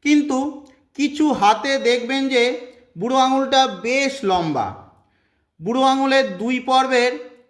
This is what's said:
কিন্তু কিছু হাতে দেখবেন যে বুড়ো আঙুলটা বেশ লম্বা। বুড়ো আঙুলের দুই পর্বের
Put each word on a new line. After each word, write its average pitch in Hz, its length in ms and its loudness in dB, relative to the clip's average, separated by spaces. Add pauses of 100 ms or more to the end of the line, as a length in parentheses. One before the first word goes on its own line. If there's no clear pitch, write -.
কিন্তু 285 320 2 (600)
কিছু 294 360 -2
হাতে 214 380 2 (180)
দেখবেন 247 400 0
যে 247 140 2 (560)
বুড়ো 247 260 0
আঙুলটা 262 360 2 (240)
বেশ 269 280 0 (160)
লম্বা। 160 380 -2 (920)
বুড়ো 233 320 -2
আঙুলের 269 340 2 (160)
দুই 254 160 -2 (120)
পর্বের 262 420 2 (380)